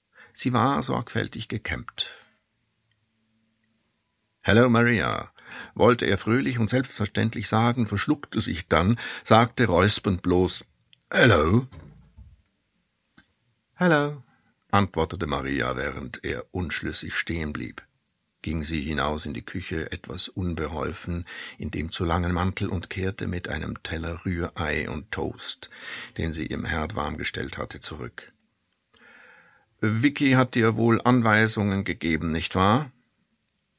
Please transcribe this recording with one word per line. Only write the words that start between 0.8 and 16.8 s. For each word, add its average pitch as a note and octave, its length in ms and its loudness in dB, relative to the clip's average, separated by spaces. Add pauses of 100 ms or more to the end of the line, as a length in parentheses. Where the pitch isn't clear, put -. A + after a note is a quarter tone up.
sorgfältig A#2+ 640 -4
gekämmt. - 640 -8 (2250)
„Hello, A2+ 260 6
Maria“, A2+ 640 2 (420)
wollte A#2 300 4
er F#2+ 140 2
fröhlich B2 420 0
und A2 100 0
selbstverständlich A2 760 -2
sagen, A#2 400 2
verschluckte A2+ 540 -2
sich F2 260 -4
dann, F#2 320 4 (240)
sagte A2+ 440 6
räuspernd F#2 540 4
bloß: F2+ 440 2 (440)
„Hello.“ A2 580 6 (2000)
„Hello“, D3 480 2 (460)
antwortete F#2 580 2
Maria, C2+ 480 -2
während C2+ 480 -8
er C#2 300 -6
unschlüssig - 600 -6